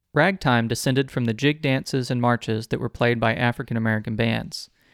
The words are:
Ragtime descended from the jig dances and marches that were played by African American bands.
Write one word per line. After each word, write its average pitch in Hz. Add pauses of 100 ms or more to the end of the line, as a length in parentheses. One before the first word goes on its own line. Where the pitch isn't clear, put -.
(140)
Ragtime 147
descended 131
from 123
the 113
jig 147
dances 135
and 123
marches 117
that 113
were 120
played 120
by 113
African 120
American 110
bands. 113 (240)